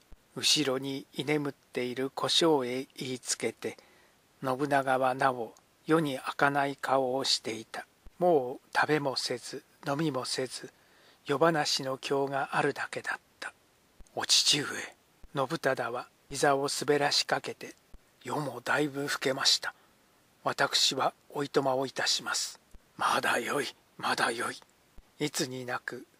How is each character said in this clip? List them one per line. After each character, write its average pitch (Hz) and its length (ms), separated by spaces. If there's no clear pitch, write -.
後 135 380
ろ 131 60
に 135 340
居 139 100
眠 143 280
っ - 20
て - 300
い 123 100
る 131 160
小 - 200
姓 147 380
へ 127 280
言 131 160
い 123 80
つ - 180
け 113 160
て、 - 240
信 131 240
長 135 300
は 127 160
な 135 180
お 120 220
夜 160 160
に 147 120
明 127 60
か 143 140
な 143 160
い 139 120
顔 131 360
を 135 120
し - 120
て - 160
い 110 120
た。 - 200
も 143 380
う - 40
食 117 120
べ 151 120
も 135 180
せ - 200
ず、 - 260
飲 143 80
み 156 140
も 127 160
せ 131 220
ず、 - 260
夜 143 180
話 147 380
の 131 160
興 139 280
が 135 300
あ - 60
る 143 100
だ - 160
け 123 140
だ - 160
っ - 0
た。 - 140
「お - 100
父 - 360
上。」 - 340
信 143 240
忠 127 320
は 123 160
膝 143 260
を 139 120
滑 147 300
ら 143 140
し - 160
か 135 120
け - 140
て、 - 220
「夜 143 180
も 123 200
だ 123 180
い 151 80
ぶ 139 200
更 - 120
け 131 140
ま 139 120
し - 140
た。 - 160
私 - 520
は 131 180
お 147 140
い 139 60
と 147 120
ま 135 140
を 135 100
い 123 60
た - 160
し - 160
ま - 100
す。」 - 260
「ま - 240
だ - 160
よ 127 240
い、 - 140
ま - 180
だ 127 160
よ 117 200
い。」 - 80
い 147 60
つ 151 180
に 127 180
な 123 140
く - 280